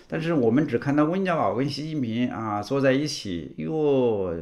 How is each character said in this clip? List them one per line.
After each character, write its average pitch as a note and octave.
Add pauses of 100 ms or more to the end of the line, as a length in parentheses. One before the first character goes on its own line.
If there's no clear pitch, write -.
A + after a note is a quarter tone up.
但 D#3+
是 E3
我 A#2+
们 C#3+
只 A#2
看 C#3+
到 D3+
温 F#3
家 F3+
宝 A2
跟 C3+
习 D3
近 D#3
平 A#2+
啊 G#2
坐 C3+
在 C3+
一 C#3+
起， F2+
哟， C3